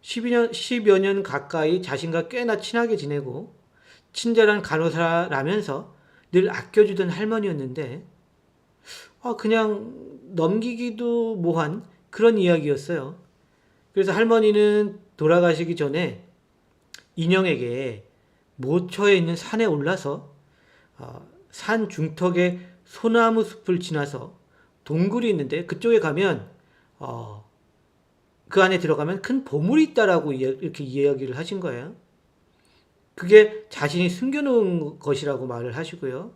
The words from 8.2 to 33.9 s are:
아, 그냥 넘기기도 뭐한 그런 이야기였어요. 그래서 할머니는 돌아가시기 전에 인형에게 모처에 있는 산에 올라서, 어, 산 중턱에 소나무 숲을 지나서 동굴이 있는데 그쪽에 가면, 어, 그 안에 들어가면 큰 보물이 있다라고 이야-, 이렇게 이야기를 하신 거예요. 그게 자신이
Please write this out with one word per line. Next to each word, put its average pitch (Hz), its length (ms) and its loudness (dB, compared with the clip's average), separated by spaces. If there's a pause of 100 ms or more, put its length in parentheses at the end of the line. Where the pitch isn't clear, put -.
아, 240 140 -6
그냥 220 840 -2 (160)
넘기기도 226 1000 -2
뭐한 170 480 -2 (260)
그런 226 260 4
이야기였어요. 160 840 0 (760)
그래서 196 180 2
할머니는 208 880 4 (160)
돌아가시기 170 580 2
전에 147 540 -4 (880)
인형에게 135 920 0 (500)
모처에 180 600 2
있는 170 200 0
산에 220 280 -2
올라서, 151 680 -4 (640)
어, 123 280 -18 (240)
산 220 380 -2
중턱에 175 720 -2 (240)
소나무 226 580 2
숲을 185 380 -4
지나서 143 580 -8 (460)
동굴이 202 460 0
있는데 151 340 -2
그쪽에 233 340 2
가면, 156 520 0 (480)
어, 113 500 -14 (1000)
그 - 140 4
안에 185 160 4
들어가면 165 440 -2
큰 262 220 -4
보물이 190 380 0
있다라고 185 500 2
이야-, 131 180 -2
이렇게 143 340 -8
이야기를 135 520 0
하신 175 240 -8
거예요. 151 360 -10 (1200)
그게 214 540 6
자신이 175 420 -2